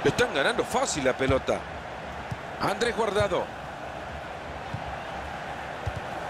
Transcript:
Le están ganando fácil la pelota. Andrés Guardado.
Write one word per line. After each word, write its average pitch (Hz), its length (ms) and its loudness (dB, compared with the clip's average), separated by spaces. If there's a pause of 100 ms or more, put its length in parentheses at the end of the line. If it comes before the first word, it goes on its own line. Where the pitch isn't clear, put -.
Le 143 60 8
están 233 240 4
ganando 170 320 4
fácil 226 400 2
la 127 80 6
pelota. 131 460 4 (1000)
Andrés 208 340 2
Guardado. 202 500 4 (2750)